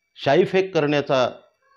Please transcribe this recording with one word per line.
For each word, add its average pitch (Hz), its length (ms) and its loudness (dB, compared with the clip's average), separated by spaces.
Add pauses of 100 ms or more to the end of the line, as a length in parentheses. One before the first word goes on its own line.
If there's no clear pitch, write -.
(160)
शाईफेक 185 580 0
करण्याचा 143 560 0 (480)